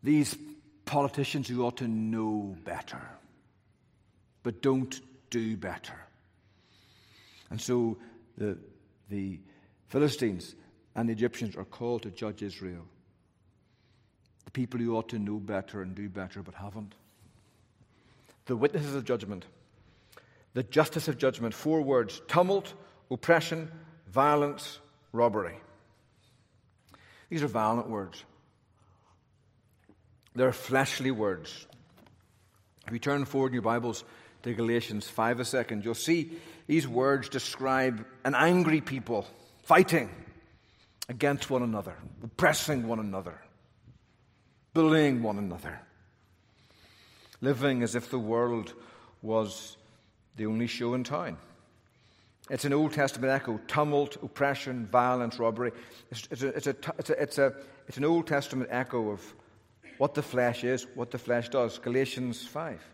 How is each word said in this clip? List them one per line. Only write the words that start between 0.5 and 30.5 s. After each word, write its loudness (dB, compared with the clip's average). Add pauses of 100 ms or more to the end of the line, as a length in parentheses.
politicians 0
who 0
ought -2
to -4
know -2
better, -8 (1400)
but -4
don't 2 (300)
do 0
better. -10 (1500)
And -6
so 0 (380)
the, -4 (520)
the -6 (480)
Philistines 0 (400)
and -2
the 0
Egyptians -2
are -10
called -6
to -10
judge -8
Israel. -10 (1600)
The -20
people -4
who 0
ought -2
to -4
know -4
better -6
and -8
do -8
better -10
but -16
haven't. -14 (1500)
The -2
witnesses 0
of -2
judgment. -4 (1080)
The -2
justice 2
of -2
judgment. 0
Four 0
words. 2
Tumult, 2 (380)
oppression, 2 (380)
violence, 2 (340)
robbery. 2 (1700)
These 0
are 2
violent 2
words. -8 (2000)
They're 6